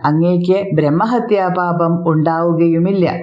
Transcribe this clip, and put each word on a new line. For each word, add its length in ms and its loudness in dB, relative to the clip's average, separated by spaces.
അങ്ങേക്ക് 720 0
ബ്രഹ്മഹത്യാപാപം 1300 0
ഉണ്ടാവുകയുമില്ല. 1160 0